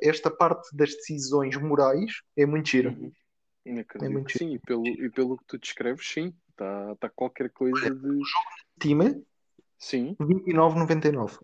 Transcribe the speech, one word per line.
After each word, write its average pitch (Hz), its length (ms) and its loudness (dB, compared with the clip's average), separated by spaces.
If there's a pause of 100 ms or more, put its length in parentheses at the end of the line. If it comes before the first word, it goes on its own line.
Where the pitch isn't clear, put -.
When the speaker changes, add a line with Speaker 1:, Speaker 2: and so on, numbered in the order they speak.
Speaker 1:
esta 156 260 2
parte 165 460 0
das 143 160 4
decisões 139 680 -2
morais 147 640 2 (140)
é 143 100 6
muito 151 240 0
gira. 127 220 4
Speaker 2:
Uhum. 127 200 -12 (540)
Speaker 1:
É 120 160 -8
Speaker 2:
Acredito 135 280 -8
Speaker 1:
muito 135 180 -4
Speaker 2:
que - 60 -6
Speaker 1:
gira. 170 120 -4
Speaker 2:
sim, 156 100 -6
e 120 40 -8
pelo, 117 260 -4
e 120 240 -4
pelo 127 280 -2
que - 80 -20
tu - 120 -12
descreves, - 500 -6
sim, 170 260 -6 (220)
tá, 101 440 -8
tá - 100 -6
qualquer - 420 -4
coisa 127 360 0
Speaker 1:
Olha, 135 80 0
Speaker 2:
de 131 120 -8
Speaker 1:
o 143 160 0
jogo - 260 -4 (280)
de - 80 -4
Steam, 165 380 4 (540)
Speaker 2:
Sim. 139 420 -4
Speaker 1:
vinte 180 300 2
e 170 40 0
nove 160 260 6
noventa 156 280 2
e 147 40 6
nove, 117 320 -4